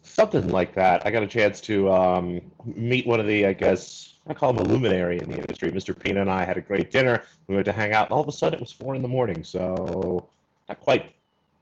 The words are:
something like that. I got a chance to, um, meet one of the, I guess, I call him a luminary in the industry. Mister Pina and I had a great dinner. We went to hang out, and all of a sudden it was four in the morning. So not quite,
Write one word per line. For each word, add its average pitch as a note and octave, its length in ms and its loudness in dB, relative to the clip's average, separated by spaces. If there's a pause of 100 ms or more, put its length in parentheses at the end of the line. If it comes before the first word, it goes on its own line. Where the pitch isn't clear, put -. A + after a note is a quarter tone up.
something - 460 0
like F2+ 260 0
that. F#2 320 4
I G#2 40 0
got A2 120 0
a G2+ 40 -2
chance G2+ 360 0
to, G2 300 2
um, F2+ 480 2 (240)
meet A#2+ 420 -2
one A#2 140 2
of G#2 60 -2
the, G#2 200 4
I G2 60 4
guess, - 640 -2 (120)
I D3+ 80 -8
call C3 160 2
him A2+ 80 2
a G2+ 40 0
luminary F#2 560 2
in - 120 -8
the - 80 -6
industry. - 320 -6
Mister F#2 240 -6
Pina F#2+ 260 -2
and G2 100 0
I F#2+ 140 0
had F2+ 120 -4
a F2+ 40 -4
great G2 300 -2
dinner. B2+ 320 2 (240)
We G2 80 -4
went G2 120 0
to G2 60 0
hang G#2 200 -2
out, G#2+ 140 2
and - 60 -6
all C#3 80 2
of D3 80 -4
a D3 40 -8
sudden - 260 -2
it - 20 -14
was - 120 -12
four C3+ 220 -10
in C3 80 -6
the B2 60 -6
morning. B2 360 -2
So F3+ 840 -4 (400)
not - 120 -12
quite, - 340 0 (480)